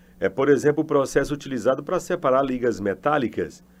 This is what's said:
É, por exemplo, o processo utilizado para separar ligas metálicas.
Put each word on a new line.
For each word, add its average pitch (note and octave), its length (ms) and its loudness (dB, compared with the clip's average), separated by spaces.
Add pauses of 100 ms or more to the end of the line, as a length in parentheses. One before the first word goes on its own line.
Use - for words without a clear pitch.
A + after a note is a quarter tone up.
(200)
É, F#2+ 80 0
por C3+ 200 0
exemplo, D3 340 4
o D#3 40 -2
processo C#3 460 0
utilizado C3+ 500 -2
para F3+ 160 -4
separar C#3 440 0
ligas B2 360 -2
metálicas. G2+ 880 -2 (160)